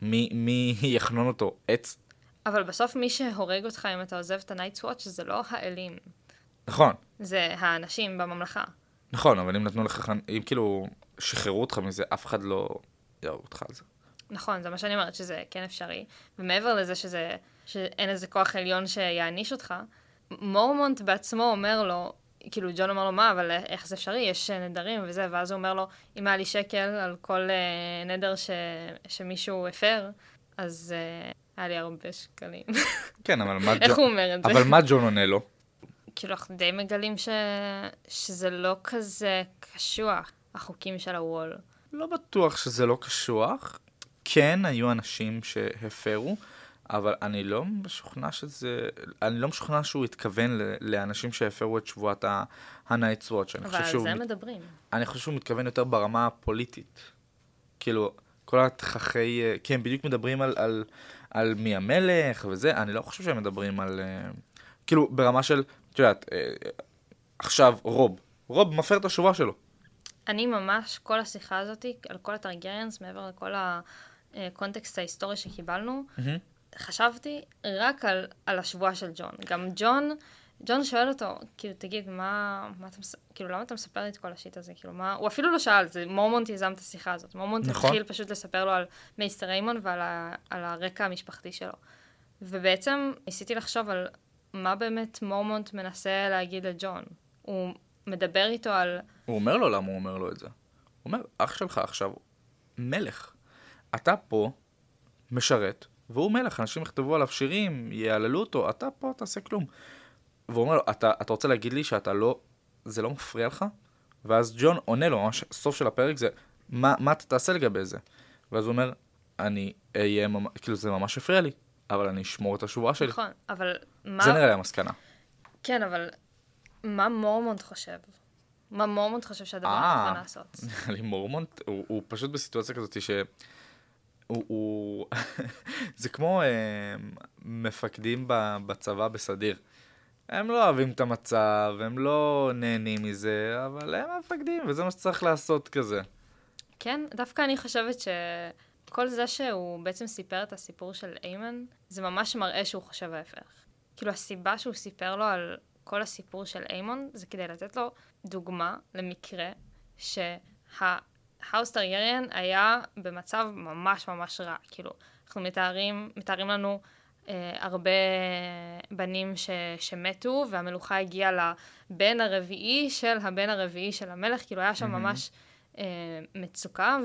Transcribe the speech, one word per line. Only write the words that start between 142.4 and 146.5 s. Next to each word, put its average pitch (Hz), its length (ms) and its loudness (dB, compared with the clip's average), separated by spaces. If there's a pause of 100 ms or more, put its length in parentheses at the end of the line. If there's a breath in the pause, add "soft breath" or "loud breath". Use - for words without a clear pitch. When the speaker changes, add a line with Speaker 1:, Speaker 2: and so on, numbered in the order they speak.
Speaker 1:
נהנים 110 480 -2
מזה, 107 520 0 (100)
אבל 147 300 -6
הם 269 140 -2
המפקדים, 339 580 -4
וזה 147 160 0
מה 185 80 0
שצריך 185 320 -2
לעשות 156 460 2
כזה. 104 320 0 (800 soft breath)